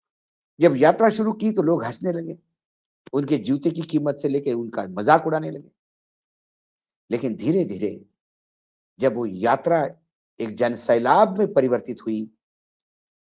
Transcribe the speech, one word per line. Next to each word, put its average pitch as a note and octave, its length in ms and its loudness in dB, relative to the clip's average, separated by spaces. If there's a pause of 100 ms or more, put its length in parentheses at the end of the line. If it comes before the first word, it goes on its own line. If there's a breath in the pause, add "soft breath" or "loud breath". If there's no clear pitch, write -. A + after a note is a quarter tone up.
(600)
जब D3+ 160 6
यात्रा F3+ 340 6
शुरू G#3+ 240 0
की G#3+ 180 -2
तो G#3 100 0
लोग D#3 220 2
हंसने B2 280 -6
लगे, E3 280 -8 (720)
उनके C#3 240 0
जूते C#3 340 0
की E3 100 -6
कीमत D3 400 -2
से C#3+ 80 -2
लेके C#3 240 -2
उनका A#2 300 -6
मजाक G#2 420 0
उड़ाने D#3 260 -4
लगे। - 200 -14 (1400)
लेकिन A#2 240 -2
धीरे-धीरे G2+ 680 -2 (920)
जब B2 140 2
वो A#2+ 120 -4
यात्रा D3 640 0 (500)
एक A2 160 -8
जनसैलाब B2 800 2
में G3+ 160 0
परिवर्तित B2 480 0
हुई, A2 300 -6 (960)